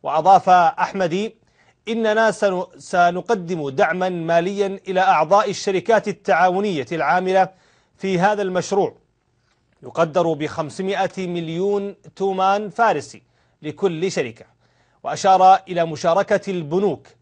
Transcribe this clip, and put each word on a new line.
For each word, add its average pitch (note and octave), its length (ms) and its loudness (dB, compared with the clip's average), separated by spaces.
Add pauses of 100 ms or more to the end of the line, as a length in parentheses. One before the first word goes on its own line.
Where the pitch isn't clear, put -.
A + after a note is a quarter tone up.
وأضاف D#3+ 460 4
أحمدي: F3+ 840 0 (520)
"إننا A3 440 0
سن-، F#3 340 -2 (120)
سنقدم F3 920 -2
دعما F#3 400 0
ماليا F#3 800 -2
إلى F#3 120 -2
أعضاء F#3 500 4
الشركات G3 580 0
التعاونية F#3 840 0
العاملة F3+ 580 0 (480)
في F#3+ 220 -2
هذا G3+ 220 2
المشروع، F#3 540 -2 (880)
يقدر D#3+ 500 -2
بخمسمائة F3+ 920 -6
مليون F3+ 680 -4 (200)
تومان F#3+ 540 -2
فارسي D#3+ 540 -2 (380)
لكل E3 500 -4
شركة". B2 340 -8 (580)
وأشار F#3 640 4
إلى E3+ 180 -2
مشاركة F#3 680 -2
البنوك E3+ 560 -4 (140)